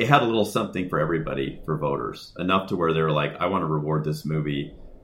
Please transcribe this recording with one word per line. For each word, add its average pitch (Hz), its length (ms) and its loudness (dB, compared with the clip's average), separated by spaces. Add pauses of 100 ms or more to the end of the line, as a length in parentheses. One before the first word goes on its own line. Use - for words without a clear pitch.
it 127 80 2
had 143 140 6
a 117 40 2
little 113 180 4
something 98 440 -2
for 76 120 0
everybody, 69 640 -2
for 78 120 -2
voters, 69 640 -4
enough 92 300 2
to 101 80 -2
where 82 160 2
they 80 100 4
were 78 100 4
like, 76 280 0
"I 87 60 0
wanna 90 200 0
reward 76 380 0
this 78 200 -4
movie," 73 480 -2 (320)